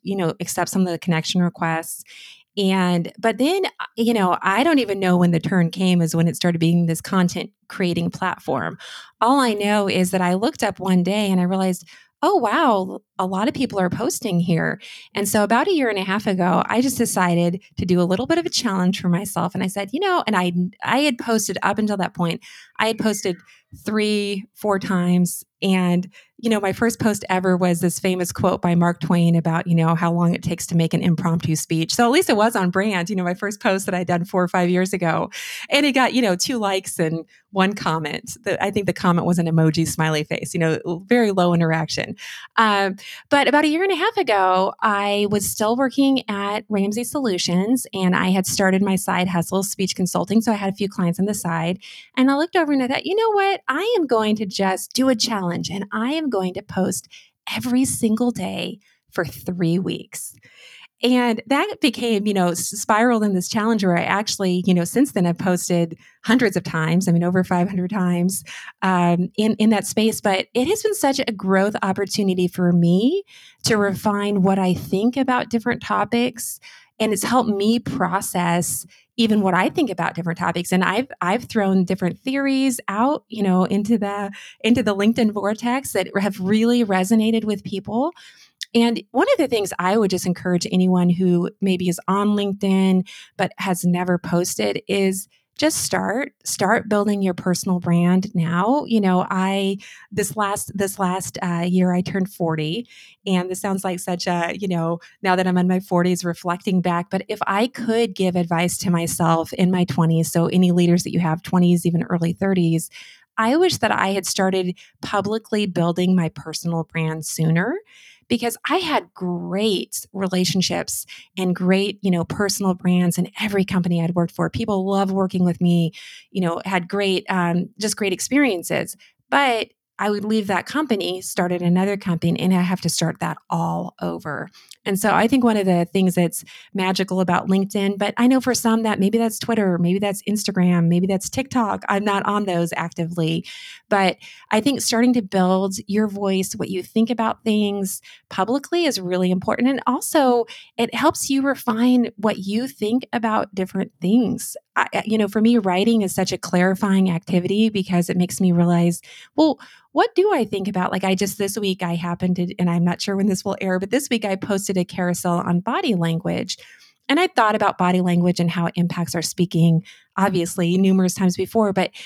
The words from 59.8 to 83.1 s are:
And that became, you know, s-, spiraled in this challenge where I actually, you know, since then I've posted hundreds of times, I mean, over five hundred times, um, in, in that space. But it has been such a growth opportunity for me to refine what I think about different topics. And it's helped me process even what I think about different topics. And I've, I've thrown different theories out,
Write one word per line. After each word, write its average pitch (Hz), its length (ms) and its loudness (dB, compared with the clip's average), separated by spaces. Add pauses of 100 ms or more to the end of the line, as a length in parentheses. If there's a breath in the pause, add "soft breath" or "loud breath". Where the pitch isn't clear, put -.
And 247 420 2
that 302 340 -2
became, 226 460 0
you 208 80 0
know, 180 160 2
s-, 175 200 -4
spiraled 220 540 2
in 202 120 2
this 180 120 -2
challenge 220 380 0
where 175 100 4
I 170 60 2
actually, 185 640 -2
you 185 80 4
know, 175 100 2
since 285 280 0
then 180 160 0
I've 170 100 0
posted 170 580 0 (280 soft breath)
hundreds 233 340 2
of 170 60 -2
times, 165 440 0
I 180 40 2
mean, 170 120 4
over 180 200 2
five 185 260 0
hundred 185 220 -4
times, 180 520 0 (380 loud breath)
um, 180 560 2
in, 220 220 2
in 220 100 4
that 202 160 2
space. 220 360 0
But 196 340 0
it 254 120 2
has 427 140 0
been 427 140 0
such 277 240 0
a 254 120 -2
growth 190 520 0
opportunity 190 640 0
for 175 240 2
me 185 500 4 (440 loud breath)
to 226 120 2
refine 202 640 0
what 196 160 4
I 185 160 2
think 220 440 -2
about 262 340 -2
different 233 320 -2
topics. 226 760 -4 (400 loud breath)
And 220 140 0
it's 196 100 -2
helped 233 280 0
me 208 260 2
process 175 1080 -2 (300 soft breath)
even 214 240 4
what 190 120 2
I 185 160 2
think 277 220 -2
about 170 240 -2
different 170 240 -4
topics. 175 320 -2
And 190 120 4
I've, 202 280 0 (100)
I've 196 220 0
thrown 190 420 2
different 185 340 -2
theories 269 680 0
out, 233 420 0